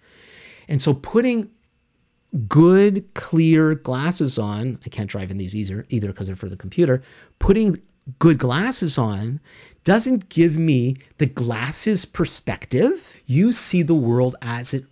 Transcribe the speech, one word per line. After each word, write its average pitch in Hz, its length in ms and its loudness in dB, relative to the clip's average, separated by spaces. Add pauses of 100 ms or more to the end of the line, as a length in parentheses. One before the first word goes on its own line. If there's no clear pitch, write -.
(680)
And 143 140 -2
so 147 120 2
putting 233 560 0 (960)
good, 190 640 4
clear 160 600 2
glasses 147 640 -4
on, 110 480 -4
I 120 40 -12
can't 101 200 -8
drive 95 220 -8
in 95 60 -8
these 95 180 -8
either, 104 340 -6
either 101 240 -4
'cause 95 140 -8
they're 95 80 -8
for 98 120 -12
the 95 80 -10
computer, 131 460 0 (380)
putting 202 420 2 (380)
good 160 180 6
glasses 160 600 -2
on 113 440 -4 (420)
doesn't 226 460 0
give 165 260 2
me 135 420 0 (200)
the 151 80 2
glasses 135 800 -4
perspective. 170 1080 -2 (120)
You 175 260 2
see 185 300 -2
the 165 140 2
world 123 460 0
as 120 320 -8
it 131 180 -8